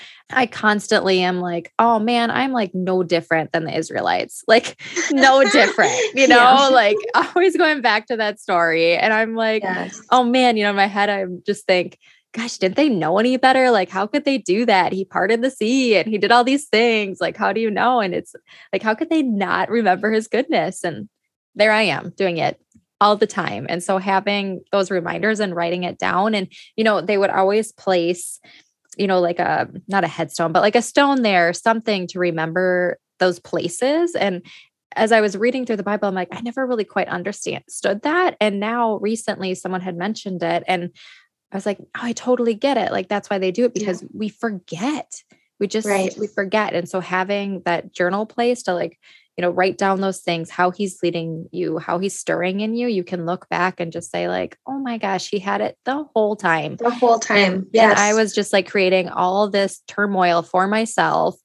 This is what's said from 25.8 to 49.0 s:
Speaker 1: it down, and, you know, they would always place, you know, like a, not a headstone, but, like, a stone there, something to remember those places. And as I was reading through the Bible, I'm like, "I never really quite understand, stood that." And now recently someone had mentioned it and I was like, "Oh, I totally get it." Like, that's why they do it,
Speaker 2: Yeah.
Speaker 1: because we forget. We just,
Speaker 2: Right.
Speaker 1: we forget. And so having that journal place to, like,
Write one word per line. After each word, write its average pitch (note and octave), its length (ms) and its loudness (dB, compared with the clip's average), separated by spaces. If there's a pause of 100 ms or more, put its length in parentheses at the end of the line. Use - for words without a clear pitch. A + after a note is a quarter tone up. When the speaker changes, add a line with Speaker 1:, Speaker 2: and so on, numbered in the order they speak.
Speaker 1:
it - 160 -8
down, F#3+ 340 0
and, F#3+ 140 -2 (280)
you A3 80 0
know, G#3 180 2
they G3+ 180 0
would G3 100 2
always G3+ 420 0
place, F3 680 -2 (580)
you G3+ 100 -2
know, F#3 120 2
like F3 200 0
a, D#3+ 300 -2 (180)
not F#3+ 160 2
a E3 40 0
headstone, E3 460 -4
but, F#3 80 4
like, G#3 140 2
a A#3+ 60 4
stone C#4 400 2
there, F3 320 4
something A3 540 0
to F3+ 120 -10
remember F3 800 0 (220)
those F3+ 200 2
places. D4+ 760 -2
And F#3+ 260 -2 (540)
as G#3+ 160 2
I A3+ 100 6
was G3+ 160 0
reading B3 280 0
through A3+ 120 -2
the G3 60 -6
Bible, G3+ 240 -2
I'm F#3+ 80 -2
like, F3+ 160 -4
"I G3 100 -12
never A#3+ 240 -6
really A#3+ 180 -2
quite - 260 -4
understand, - 600 -8
stood G3+ 340 -4
that." F4 380 0
And G3+ 180 0
now A3 380 -2
recently G3+ 580 -4
someone F#3 260 -6
had F3+ 160 -8
mentioned F#3 460 -6
it E3+ 240 -2
and F3+ 220 -2 (640)
I - 60 -12
was G3 100 -6
like, G3+ 120 -4
"Oh, - 60 -18 (160)
I A#3 120 -4
totally A#3+ 420 0
get C4+ 220 0
it." G3 140 -2
Like, F#3+ 180 -4
that's G3+ 200 -4
why G3+ 100 -2
they F#3 120 0
do A#3 140 0
it, A#3+ 100 0
Speaker 2:
Yeah. - 40 -4
Speaker 1:
because G3 240 -4 (100)
we G#3 160 -6
forget. G#3+ 920 -8 (380)
We G3+ 80 -2
just, G#3+ 200 -2
Speaker 2:
Right. G3 320 0
Speaker 1:
we G#3 80 -4
forget. G#3 460 -2
And F3 160 -4
so F#3 100 -4
having F#3+ 640 -4
that E3+ 280 -4
journal F#3+ 320 -2
place A#3+ 380 -2
to, F#3 100 -2
like, E3+ 260 -6 (380)